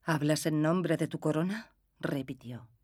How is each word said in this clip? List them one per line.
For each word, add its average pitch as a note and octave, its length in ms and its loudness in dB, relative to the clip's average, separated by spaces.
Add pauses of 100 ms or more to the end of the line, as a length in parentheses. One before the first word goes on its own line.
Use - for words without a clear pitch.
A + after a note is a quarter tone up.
"¿Hablas D3+ 420 2
en D#3 160 2
nombre D#3+ 360 2
de D#3 100 0
tu D#3+ 120 -6
corona?", F3 520 -2 (280)
repitió. B2+ 680 -6 (160)